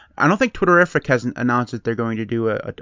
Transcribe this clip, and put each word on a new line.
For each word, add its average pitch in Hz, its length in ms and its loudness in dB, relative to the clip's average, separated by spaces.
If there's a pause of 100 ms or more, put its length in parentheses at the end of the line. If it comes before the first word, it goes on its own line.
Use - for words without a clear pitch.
(180)
I 143 100 2
don't 196 100 2
think 247 160 0
Twitterrific 175 540 2
has 123 180 2
announced 120 460 -2
that 117 120 -10
they're 117 100 -2
going 113 220 -4
to 110 80 -6
do 113 240 -2
a, 107 80 0
a, - 260 -8